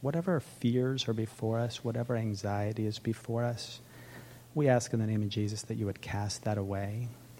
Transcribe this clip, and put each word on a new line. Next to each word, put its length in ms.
whatever 380
fears 680
are 60
before 460
us, 240
whatever 320
anxiety 720
is 100
before 460
us, 360
we 120
ask 240
in 80
the 60
name 160
of 80
Jesus 320
that 140
you 100
would 160
cast 440
that 120
away. 520